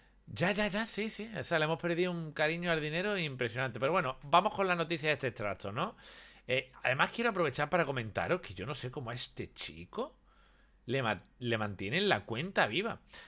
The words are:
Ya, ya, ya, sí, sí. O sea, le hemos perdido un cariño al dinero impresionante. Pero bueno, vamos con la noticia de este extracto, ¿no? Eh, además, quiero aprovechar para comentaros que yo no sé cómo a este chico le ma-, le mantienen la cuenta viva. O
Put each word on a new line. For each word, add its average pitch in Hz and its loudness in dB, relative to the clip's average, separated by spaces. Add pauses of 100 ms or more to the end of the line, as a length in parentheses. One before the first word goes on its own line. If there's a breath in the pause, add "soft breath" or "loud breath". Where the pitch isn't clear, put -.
(260 soft breath)
Ya, 156 0
ya, 214 0
ya, 208 -2
sí, 220 -4
sí. 220 -8
O - -4
sea, 165 2
le 156 4
hemos 156 0
perdido 170 0
un 165 -6
cariño 170 0
al 156 2
dinero 175 -2
impresionante. 127 -2
Pero 135 2
bueno, 160 2
vamos 175 6
con 196 2
la 180 2
noticia 160 0
de 151 4
este 139 0
extracto, 101 -4
¿no? 175 -4 (520 loud breath)
Eh, 131 0 (100)
además, 135 4
quiero 233 2
aprovechar 151 2
para 170 6
comentaros 110 0
que - -12
yo 95 -6
no 143 -4
sé 127 -6
cómo 120 -8
a - -6
este - -6
chico - -6 (680 soft breath)
le 131 0
ma-, 104 2 (160)
le 117 0
mantienen 107 0
la 107 2
cuenta 156 0
viva. 175 -2
O - -20 (180 loud breath)